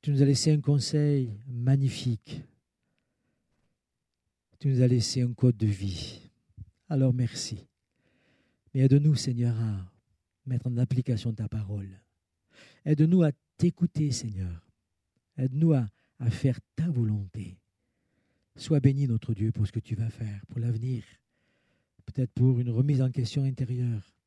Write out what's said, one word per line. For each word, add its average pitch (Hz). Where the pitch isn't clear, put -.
Tu 147
nous 139
as 139
laissé 143
un 147
conseil 143
magnifique. 127
Tu 147
nous 127
as 127
laissé 123
un 123
code 120
de 110
vie. 95
Alors 131
merci. -
Mais 135
aide-nous, 143
Seigneur, 120
à 101
mettre 127
en 123
application 123
ta 107
parole. 98
Aide-nous 160
à 151
t'écouter, 165
Seigneur. 95
Aide-nous 143
à, 123
à 120
faire -
ta 165
volonté. 107
Sois 151
béni, 135
notre 117
Dieu, 110
pour 107
ce -
que 113
tu -
vas 110
faire, 104
pour -
l'avenir, 117
peut-être -
pour 127
une 120
remise 131
en 127
question 127
intérieure. 123